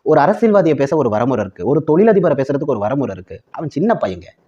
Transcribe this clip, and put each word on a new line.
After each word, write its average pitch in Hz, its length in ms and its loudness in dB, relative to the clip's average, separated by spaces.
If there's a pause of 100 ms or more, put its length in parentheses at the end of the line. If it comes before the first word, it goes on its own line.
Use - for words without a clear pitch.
ஒரு 147 140 4
அரசியல்வாதியை 196 580 2
பேச 139 180 0
ஒரு 131 140 0
வரமுறை 117 300 0
இருக்கு, 98 280 -6
ஒரு 147 200 0
தொழிலதிபரை 170 480 2
பேசுறதுக்கு 139 420 -2
ஒரு - 20 -6
வரமுறை 113 320 -2
இருக்கு. 95 300 -16 (100)
அவன் 156 180 -10
சின்ன 208 320 -2
பையங்க. 90 260 -6 (200)